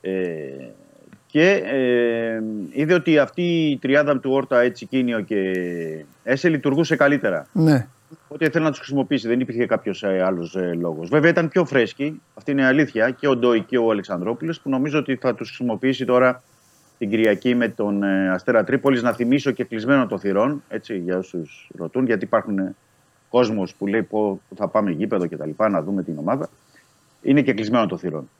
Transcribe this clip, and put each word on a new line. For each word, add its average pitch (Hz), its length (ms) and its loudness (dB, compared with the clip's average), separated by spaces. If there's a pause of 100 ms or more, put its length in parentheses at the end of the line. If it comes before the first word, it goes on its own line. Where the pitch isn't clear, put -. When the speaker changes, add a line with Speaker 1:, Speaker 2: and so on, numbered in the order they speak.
Speaker 1:
Ε, 95 100 -6 (1160)
και, 165 220 4 (160)
ε, 120 760 0 (300)
είδε 151 220 0
ότι 156 240 4
αυτή 143 240 0 (280)
η 139 80 0
τριάδα 139 420 2
του 131 120 -2
Όρτα, 135 280 2
έτσι, 123 260 0
Κίνιο 120 360 0
και 95 300 -2 (720)
Έσε 139 260 2
λειτουργούσε 147 460 0
καλύτερα. 135 580 2
Speaker 2:
Ναι. 151 340 4 (400)
Speaker 1:
Οπότε 151 180 -4
ήθελε 160 180 0
να 156 60 2
τους 135 100 -6
χρησιμοποιήσει, 135 480 -2
δεν 117 120 2
υπήρχε 120 260 -2
κάποιος, 104 380 -4
ε, 95 200 0
άλλος, 87 320 -4
ε, 90 180 -2
λόγος. 85 360 -6
Βέβαια 151 200 4
ήταν 165 200 2
πιο 180 160 0
φρέσκοι, 143 560 -2 (140)
αυτή - 160 -8
είναι 139 100 2
η 135 40 2
αλήθεια, 131 440 2
και 131 180 -4
ο 131 100 4
Ντόι 120 240 4
και 127 160 -4
ο 117 120 2
Αλεξανδρόπουλος, 104 720 -4
που - 80 -8
νομίζω 139 300 0
ότι 135 160 -2
θα 120 200 -2
τους 113 120 -10
χρησιμοποιήσει 123 580 -2
τώρα 127 380 2 (540)
την 107 120 -4
Κυριακή 110 460 2
με 120 120 2
τον, 101 360 -2
ε, 95 260 0
Αστέρα 107 340 2
Τρίπολης. 127 380 0
Να 117 120 0
θυμίσω 131 380 0
και 117 120 -4
κλεισμένο 120 440 0
το 95 100 -4
θυρών, 110 520 0
έτσι, 110 280 -8
για 90 200 -2
όσους 87 600 -10
ρωτούν, 104 280 -4
γιατί 190 200 0
υπάρχουν, 107 340 -2
ε, 95 160 -4 (540)
κόσμος 110 460 0
που 101 120 -6
λέει, 104 160 0
«Πω, 104 380 -2 (140)
θα 101 120 -4
πάμε 104 240 0
γήπεδο 92 360 -2
και 80 100 -8
τα 73 80 -8
λοιπά, 90 240 -2
να 92 120 0
δούμε 90 220 -4
την 80 140 -8
ομάδα». 107 320 -4 (720)
Είναι 139 200 2
και 127 120 0
κλεισμένο 110 340 0
το 87 100 -6
θυρών. 78 320 -8 (100)